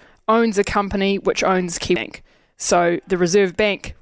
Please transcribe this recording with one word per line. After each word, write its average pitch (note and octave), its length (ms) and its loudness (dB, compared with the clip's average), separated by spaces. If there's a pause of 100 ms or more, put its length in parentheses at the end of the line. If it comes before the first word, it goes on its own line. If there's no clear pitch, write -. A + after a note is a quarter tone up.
(280)
owns A3 300 2
a G3+ 60 4
company G3 540 -2
which - 240 -2
owns F3+ 360 0
Kiwibank. - 420 -4 (380)
So F3 480 2
the F#3+ 100 -2
Reserve F3+ 400 2
Bank G#3 460 -2